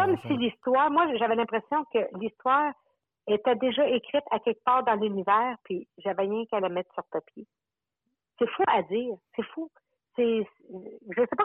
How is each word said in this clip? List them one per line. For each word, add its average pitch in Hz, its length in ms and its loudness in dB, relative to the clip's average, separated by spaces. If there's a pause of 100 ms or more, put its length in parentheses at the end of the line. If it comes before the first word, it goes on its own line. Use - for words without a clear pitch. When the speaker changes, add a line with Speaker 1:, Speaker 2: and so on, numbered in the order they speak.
Speaker 1:
comme 381 140 2
Speaker 2:
en - 20 0
fait. - 120 -8
Speaker 1:
si 294 100 0
l'histoire, 262 520 0
moi, 330 160 2 (120)
j'avais 226 180 2
l'impression 233 560 -2
que 233 60 2 (200)
l'histoire 262 540 0 (540)
était 214 300 2
déjà 254 320 2
écrite 285 420 0
à 220 100 -2
quelque - 240 -2
part 254 200 4
dans 233 100 2
l'univers, 208 720 0
puis 180 220 -8 (120)
j'avais 190 240 -2
rien 214 240 -2
qu'à 214 140 -2
la 185 100 0
mettre 180 240 -6
sur 175 100 -10
papier. - 420 -10 (920)
C'est 240 100 2
fou - 180 -2
à 214 160 4
dire, 233 320 -4 (220)
c'est 226 80 -4 (100)
fou. 320 160 -10 (460)
C'est, 226 300 2 (640)
je 233 100 -2
sais 247 160 0
pas 415 80 2